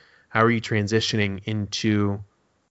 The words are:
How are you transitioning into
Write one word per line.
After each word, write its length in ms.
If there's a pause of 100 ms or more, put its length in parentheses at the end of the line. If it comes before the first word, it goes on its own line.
(300)
How 140
are 80
you 100
transitioning 840
into 800 (460)